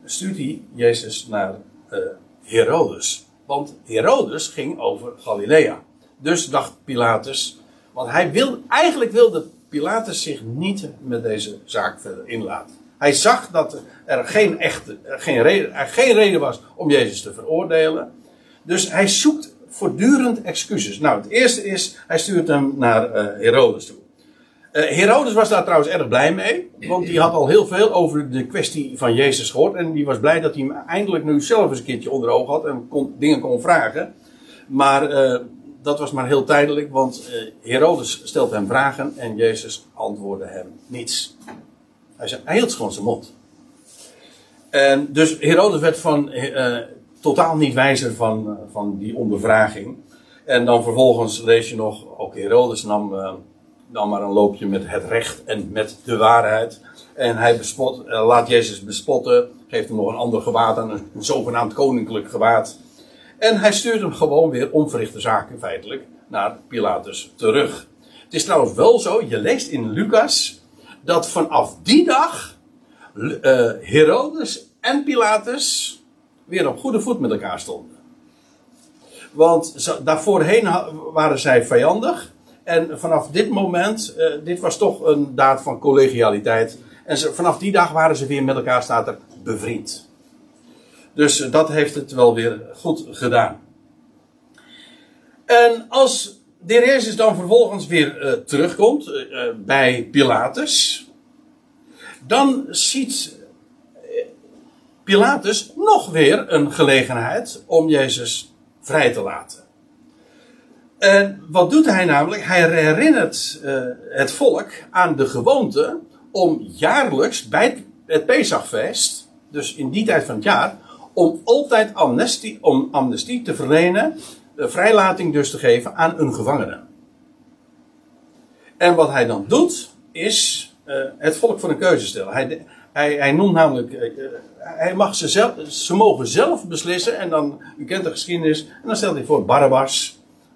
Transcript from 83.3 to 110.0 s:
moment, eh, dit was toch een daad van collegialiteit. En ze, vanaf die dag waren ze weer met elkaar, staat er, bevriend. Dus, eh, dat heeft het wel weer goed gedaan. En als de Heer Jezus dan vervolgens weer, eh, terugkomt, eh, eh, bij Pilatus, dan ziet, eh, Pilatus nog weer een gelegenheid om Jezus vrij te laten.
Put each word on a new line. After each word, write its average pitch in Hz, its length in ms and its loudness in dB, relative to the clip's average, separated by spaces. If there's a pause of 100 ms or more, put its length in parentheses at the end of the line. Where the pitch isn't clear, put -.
moment, 196 640 -2
eh, 160 180 0 (120)
dit 175 160 -6
was 170 180 -4
toch 175 260 0
een 143 300 2
daad 135 280 2
van 127 160 -6
collegialiteit. 113 1000 2 (260)
En 143 140 -4
ze, 151 160 -4
vanaf 175 240 0
die 190 140 -4
dag 175 200 2
waren 156 240 2
ze 131 100 -6
weer 139 180 -2
met 135 120 0
elkaar, 127 260 0
staat 117 260 -2
er, - 100 -8 (260)
bevriend. 110 640 -10 (1080)
Dus, 147 260 2
eh, 127 100 -6
dat 156 180 2
heeft 147 260 -2
het 143 180 -10
wel 123 220 6
weer 113 280 -4 (120)
goed - 360 -6
gedaan. 120 500 -2 (1800)
En 233 440 6
als - 520 0 (240)
de 170 80 -2
Heer 247 140 6
Jezus 240 300 2
dan 220 200 2
vervolgens 190 500 2
weer, 151 340 0
eh, 139 120 -2
terugkomt, 156 800 0
eh, 143 100 -6
eh, 123 360 -8
bij 123 540 0
Pilatus, 131 960 0 (1200)
dan 269 440 2
ziet, - 640 -4 (580)
eh, 466 300 -8 (800)
Pilatus 220 720 2
nog 403 340 2
weer 156 420 2
een 147 200 2
gelegenheid 135 920 0
om 165 220 2
Jezus 131 640 -2 (260)
vrij 135 320 0
te 107 80 -8
laten. 82 400 -12 (1400)